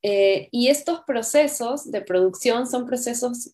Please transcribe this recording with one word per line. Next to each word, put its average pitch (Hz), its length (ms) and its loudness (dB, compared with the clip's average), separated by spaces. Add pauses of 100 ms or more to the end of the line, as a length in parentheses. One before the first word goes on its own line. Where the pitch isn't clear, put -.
eh, 196 520 2
y 247 160 2
estos 302 360 0
procesos 285 840 0
de 208 80 -4
producción 190 680 0
son 247 180 -4
procesos 247 680 -6